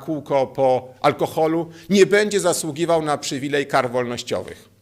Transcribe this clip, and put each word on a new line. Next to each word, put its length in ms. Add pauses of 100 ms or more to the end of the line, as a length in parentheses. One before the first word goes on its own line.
kółko 420
po 540
alkoholu, 720 (200)
nie 160
będzie 340
zasługiwał 640
na 160
przywilej 480
kar 240
wolnościowych. 800 (140)